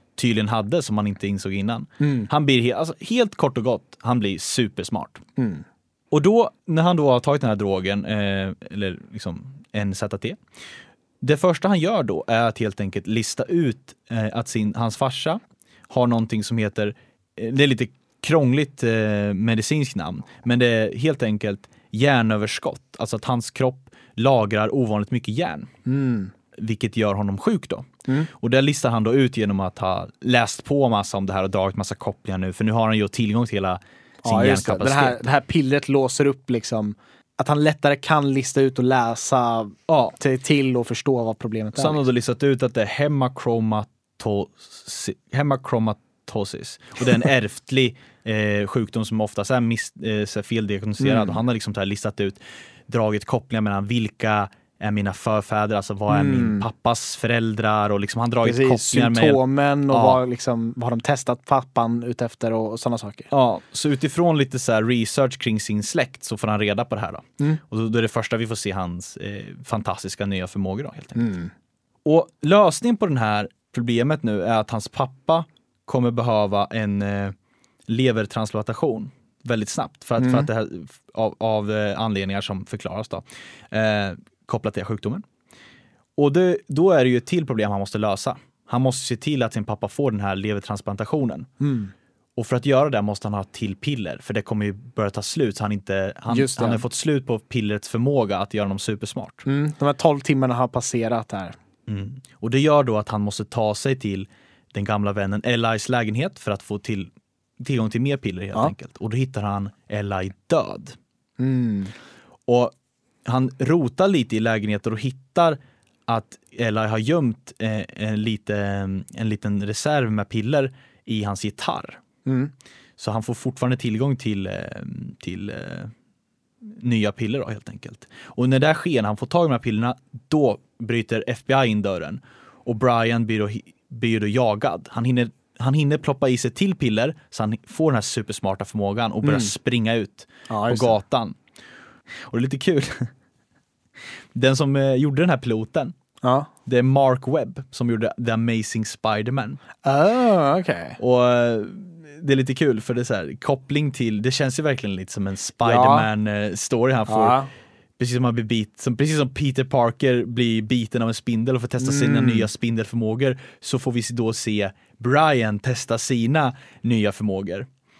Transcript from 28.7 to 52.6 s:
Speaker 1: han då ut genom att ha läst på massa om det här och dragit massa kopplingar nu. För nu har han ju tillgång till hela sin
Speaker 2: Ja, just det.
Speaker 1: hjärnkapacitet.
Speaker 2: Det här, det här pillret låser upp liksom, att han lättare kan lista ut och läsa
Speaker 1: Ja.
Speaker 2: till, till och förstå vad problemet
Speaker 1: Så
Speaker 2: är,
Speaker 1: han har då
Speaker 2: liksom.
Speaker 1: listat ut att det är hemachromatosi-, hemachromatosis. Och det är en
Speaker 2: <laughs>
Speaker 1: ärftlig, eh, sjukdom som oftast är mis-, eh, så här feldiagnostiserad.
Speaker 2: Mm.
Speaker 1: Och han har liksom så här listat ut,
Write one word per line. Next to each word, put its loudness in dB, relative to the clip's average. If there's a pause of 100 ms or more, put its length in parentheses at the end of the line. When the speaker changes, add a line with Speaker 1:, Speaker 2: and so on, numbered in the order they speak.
Speaker 1:
han 2
då 2
ut 4
genom 0
att -6
ha -4 (140)
läst 0
på 2
massa 0
om -2
det -4
här 0
och -2
dragit 0
massa -6
kopplingar -8
nu. -4
För -4
nu 2
har 2
han 2
ju 2
tillgång 0
till -4
hela -2
sin -20 (380)
Speaker 2:
Ja, 4
just 4
det. 0
Speaker 1:
hjärnkapacitet. 2
Speaker 2:
Det 4
här, -4
det -2
här 4
pillret 0
låser 2
upp -2
liksom, -2 (420)
att -2
han 4
lättare 2
kan 2
lista 0
ut 2
och 2
läsa 2 (160)
Speaker 1:
Ja. 4
Speaker 2:
till, 2
till 2
och -2
förstå 0
vad -4
problemet -6
Speaker 1:
Så -2
Speaker 2:
är, 4
Speaker 1:
han 0
har 2
då 4
Speaker 2:
liksom. 0
Speaker 1:
listat -4
ut 4
att 0
det 2
är 0
hemachromatosi-, -4 (180)
hemachromatosis. -4 (200)
Och -4
det 6
är 8
en 4
Speaker 2:
<laughs> 4
Speaker 1:
ärftlig, 0 (260)
eh, 0
sjukdom -2
som -2
oftast -2
är 2
mis-, -2
eh, -2
så -6
här -4
feldiagnostiserad. 0
Speaker 2:
Mm. 2
Speaker 1:
Och -4
han 0
har 2
liksom -4
så -6
här -2
listat -4
ut, -4 (480)